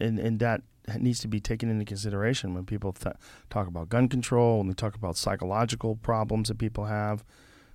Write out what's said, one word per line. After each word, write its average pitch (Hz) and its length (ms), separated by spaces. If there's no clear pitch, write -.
and, 113 160
and 110 220
that 117 220
needs 123 220
to 110 80
be 107 100
taken 113 320
into 107 140
consideration 101 680
when 90 100
people 98 280
th-, - 220
talk 98 180
about 82 200
gun 123 200
control, 120 500
when 98 80
they 92 80
talk 107 220
about 95 200
psychological 107 800
problems 110 540
that 107 100
people 107 280
have, 107 360